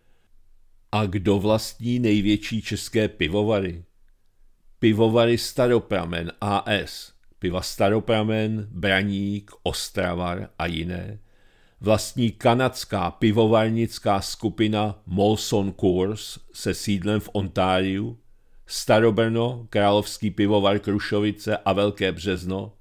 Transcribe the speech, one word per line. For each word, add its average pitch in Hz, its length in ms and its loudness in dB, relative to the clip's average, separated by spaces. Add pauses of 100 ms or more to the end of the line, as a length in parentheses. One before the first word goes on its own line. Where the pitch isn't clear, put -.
(920)
A 107 140 2
kdo 98 320 2
vlastní 110 600 0
největší 107 640 0
české 107 460 -2
pivovary? 95 760 -2 (920)
Pivovary 113 600 4
Staropramen 90 1040 -2
A 101 260 -2
S, - 460 -4 (260)
piva 92 240 -4
Staropramen, 110 1080 0
Braník, 101 800 0 (120)
Ostravar 90 840 -4 (100)
a 85 80 -2
jiné, 87 520 -6 (640)
vlastní 107 500 0
kanadská 117 800 0
pivovarnická 110 1120 2
skupina 107 840 -2
Molson 101 760 0
Coors 95 580 0 (140)
se - 220 -4
sídlem 104 460 -2
v - 120 -12
Ontáriu, 95 840 0 (480)
Starobrno, 113 1040 2
Královský 101 600 2
pivovar 101 480 2
Krušovice 104 800 -2
a - 160 0
Velké 101 400 0
Březno 92 680 -4